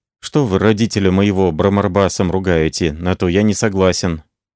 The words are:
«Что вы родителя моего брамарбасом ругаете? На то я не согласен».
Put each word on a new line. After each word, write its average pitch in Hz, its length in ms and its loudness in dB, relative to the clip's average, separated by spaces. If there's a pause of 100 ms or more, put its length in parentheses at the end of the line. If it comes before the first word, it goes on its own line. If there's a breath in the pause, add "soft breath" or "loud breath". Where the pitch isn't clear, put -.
(200)
«Что 143 280 -2
вы 95 100 0
родителя 101 540 0
моего 95 400 2
брамарбасом 98 800 0
ругаете? 85 600 0
На 87 220 -4
то 95 120 -2
я 92 160 0
не 107 100 2
согласен». 92 720 -2 (320)